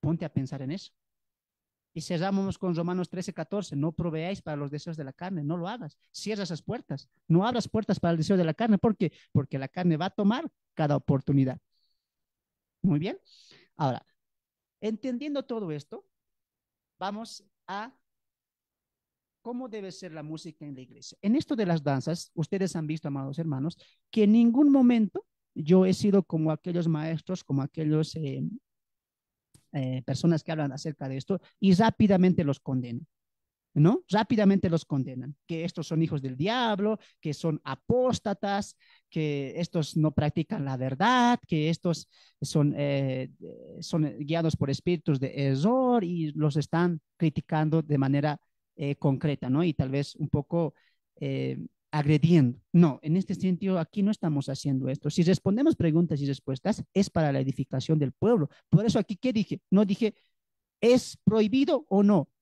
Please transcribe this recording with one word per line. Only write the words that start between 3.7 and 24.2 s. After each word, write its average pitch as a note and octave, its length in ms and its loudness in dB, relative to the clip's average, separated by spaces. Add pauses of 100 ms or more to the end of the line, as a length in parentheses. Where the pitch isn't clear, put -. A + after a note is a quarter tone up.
"No D3 180 -2
proveáis E3 500 -6
para D3+ 140 -8
los C#3+ 140 -6
deseos D3+ 260 -10
de D#3 80 -10
la C3+ 80 -14
carne", F3+ 300 -8
no D3+ 140 -4
lo E3+ 100 -6
hagas. G3 320 -12 (140)
Cierra G3+ 320 -8
esas E3 180 -8
puertas. - 460 -10 (180)
No F3 200 4
abras A#3+ 220 -2
puertas G#3+ 300 -2
para E3+ 140 0
el E3+ 60 0
deseo D#3+ 180 2
de F3+ 80 2
la D#3+ 100 -2
carne. A3 240 2
¿Por A3+ 180 2
qué? E3 160 -2 (200)
Porque - 260 0
la C3+ 100 -8
carne F3 280 0
va E3 100 -2
a G3 40 -4
tomar A3+ 380 0 (260)
cada D3 200 0
oportunidad. C3+ 640 0 (1200)
Muy D3+ 200 2
bien. A3+ 180 -8 (580)
Ahora, C3+ 300 -4 (720)
entendiendo B3+ 640 -6
todo A3 300 -8
esto, D3+ 340 -12 (920)
vamos G#3 460 -10 (220)
a G#3 260 -10 (1500)
cómo B3 280 -10
debe G3+ 220 -12
ser F3 220 -16
la D#3 100 -12
música D3+ 420 -14
en C#3+ 120 -12
la C3 60 -18
iglesia. - 380 -20
En G#3 140 2
esto D4+ 220 0
de A3 100 0
las E3 160 2
danzas, C#3+ 520 -2
ustedes F3+ 420 -4
han D#3+ 100 -4
visto, D#3 220 -6
amados C#3 320 -6
hermanos, D#3 360 -4 (320)
que A3 160 2